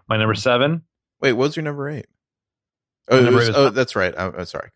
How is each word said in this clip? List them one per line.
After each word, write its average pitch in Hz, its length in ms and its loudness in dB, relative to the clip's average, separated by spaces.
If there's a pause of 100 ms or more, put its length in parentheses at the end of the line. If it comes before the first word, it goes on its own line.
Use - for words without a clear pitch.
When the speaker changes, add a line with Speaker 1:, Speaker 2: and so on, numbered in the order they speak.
Speaker 1:
My 110 100 -2
number 110 160 0
seven. 131 480 0 (400)
Speaker 2:
Wait, 139 100 2
what 120 140 0
was 151 100 -6
your 165 80 -6
number 143 240 -8
eight? 147 180 -12 (1040)
Speaker 1:
My 127 60 6
Speaker 2:
Oh, - 40 6
it - 40 6
Speaker 1:
number 120 140 4
Speaker 2:
was, 117 100 2
Speaker 1:
eight 110 40 0
was 113 60 0
Speaker 2:
oh, 139 60 4
Speaker 1:
Val. 120 80 2
Speaker 2:
that's 120 240 -2
right. 92 200 0
I'm, 92 200 -6
I'm 90 80 -8
sorry. - 320 -12